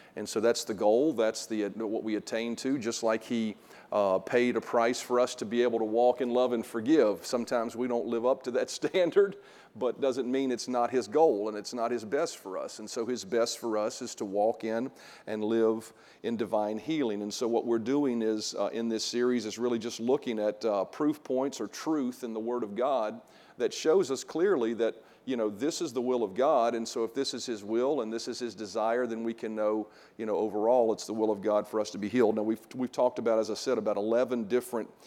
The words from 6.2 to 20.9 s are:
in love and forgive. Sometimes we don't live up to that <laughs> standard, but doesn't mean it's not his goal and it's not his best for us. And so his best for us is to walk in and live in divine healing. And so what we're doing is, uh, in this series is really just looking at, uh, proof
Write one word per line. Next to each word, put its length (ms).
in 100
love 220
and 120
forgive. 600
Sometimes 500
we 120
don't 200
live 180
up 180
to 80
that 180
<laughs> 20
standard, 680
but 260
doesn't 280
mean 220
it's 160
not 220
his 180
goal 400
and 100
it's 160
not 180
his 120
best 340
for 200
us. 220
And 100
so 160
his 180
best 360
for 180
us 240
is 140
to 100
walk 380
in 280
and 180
live 500
in 140
divine 440
healing. 420
And 120
so 140
what 180
we're 140
doing 420
is, 380
uh, 140
in 160
this 160
series 400
is 120
really 220
just 200
looking 380
at, 280
uh, 200
proof 380